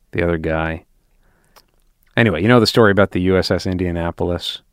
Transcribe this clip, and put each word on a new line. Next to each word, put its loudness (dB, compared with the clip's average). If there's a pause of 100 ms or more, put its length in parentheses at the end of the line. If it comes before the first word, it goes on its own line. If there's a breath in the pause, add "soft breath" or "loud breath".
(120)
the -4
other -2
guy. -6 (1300 soft breath)
Anyway, 0
you 2
know 6
the 4
story 4
about 2
the -2
U 2
S -2
S -2
Indianapolis, -6 (120)